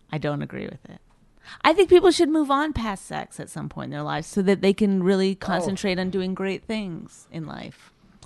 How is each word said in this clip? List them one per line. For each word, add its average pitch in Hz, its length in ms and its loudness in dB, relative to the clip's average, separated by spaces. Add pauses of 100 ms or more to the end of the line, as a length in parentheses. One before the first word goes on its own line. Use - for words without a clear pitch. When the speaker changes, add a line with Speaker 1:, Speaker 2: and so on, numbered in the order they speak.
(100)
Speaker 1:
I 156 80 -4
don't 147 240 -4
agree 143 240 -10
with - 220 -16
it. - 120 -20 (640)
I 311 100 6
think 359 160 4
people 359 220 8
should 339 180 4
move 302 220 0
on 285 220 0
past 220 340 -6
sex - 340 -12
at - 100 -12
some 147 180 -10
point 131 180 -12
in 127 60 -10
their 147 100 -8
lives 151 240 -6
so - 160 -2
that 185 180 4
they 196 120 4
can 196 300 2
really 190 300 2
Speaker 2:
Oh. 190 140 -10
Speaker 1:
concentrate 180 520 -2
on 185 120 -4
doing 185 240 -4
great 190 300 -6
things 202 680 -10
in 160 160 -10
life. 123 460 -16 (340)